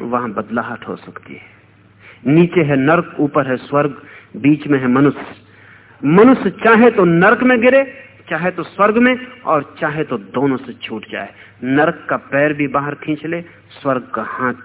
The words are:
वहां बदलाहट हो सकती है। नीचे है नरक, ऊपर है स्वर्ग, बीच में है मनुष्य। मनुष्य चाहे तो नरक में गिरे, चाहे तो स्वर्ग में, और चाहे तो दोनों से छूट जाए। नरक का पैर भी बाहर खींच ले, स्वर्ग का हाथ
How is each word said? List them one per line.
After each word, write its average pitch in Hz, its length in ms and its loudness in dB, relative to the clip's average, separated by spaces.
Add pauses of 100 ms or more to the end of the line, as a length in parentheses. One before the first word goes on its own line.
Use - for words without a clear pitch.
वहां 120 320 -4
बदलाहट 110 540 -8
हो 95 80 -10
सकती - 380 -20
है। - 1000 -8
नीचे 170 300 4
है 139 140 0
नरक, 156 420 0
ऊपर 147 280 0
है 127 100 -4
स्वर्ग, 143 440 -4 (360)
बीच 143 300 0
में 143 120 2
है 131 80 -4
मनुष्य। 139 540 0 (600)
मनुष्य 202 480 4 (140)
चाहे 226 280 6
तो 202 140 2
नरक 185 380 4
में 254 180 2
गिरे, 262 220 4 (460)
चाहे 170 220 -4
तो 180 120 -8
स्वर्ग 208 340 0
में, 247 180 4 (300)
और 147 340 -2
चाहे 151 240 -4
तो 127 140 -8
दोनों 127 400 -4
से 120 160 -12
छूट - 380 -12
जाए। 101 180 -10 (340)
नरक 147 460 0
का 135 80 -2
पैर 143 360 -2
भी 147 140 -4
बाहर 143 280 -6
खींच 151 300 -8
ले, 165 160 -8 (300)
स्वर्ग 127 420 -6
का 110 100 -6
हाथ 123 300 -6 (120)